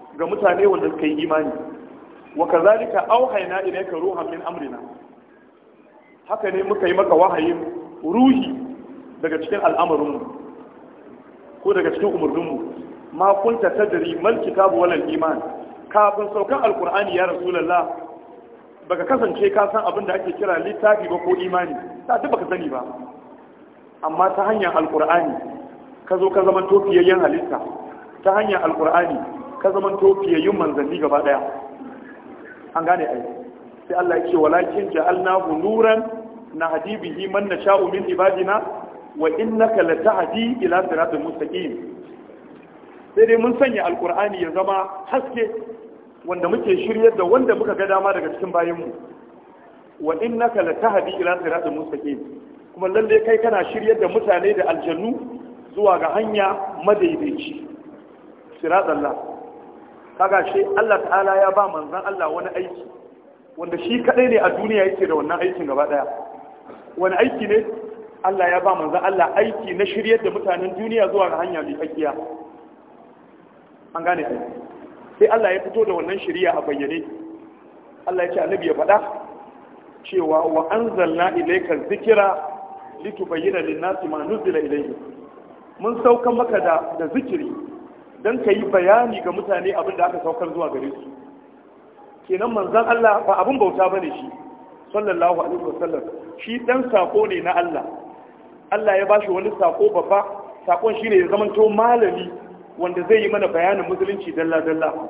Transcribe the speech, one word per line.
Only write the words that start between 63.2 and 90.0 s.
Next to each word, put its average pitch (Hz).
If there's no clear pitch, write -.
wanda 170
shi 240
kadai 254
ne 226
a 180
duniya 208
yake 185
da 160
wannan 156
aikin 175
gaba 143
daya. 139
Wani 185
aiki 233
ne? 214
Allah 185
ya 175
ba 185
manzon 160
Allah 185
aiki -
na 196
shiryar 220
da 185
mutanen 185
duniya 220
zuwa 190
ga 165
hanya 170
mai 143
kakkiya. 156
An 165
gane 165
ai. 123
Sai 214
Allah 208
ya 190
fito 214
da 190
wannan 175
shari'a 175
a 147
bayyane. 143
Allah 185
ya 175
ce -
annabi 170
ya 156
faɗa 180
cewa, 160
"Wa 160
anzalna 180
ilayka 175
dhikra 208
litubayyana 180
lin-nasi 165
ma 151
nuzila 160
ilayhim." 143
Mun 220
sauka 240
maka 233
da, 165
da 165
zikiri -
dan 208
ka 208
yi 214
bayani 202
ga 180
mutane 190
abin 185
da 175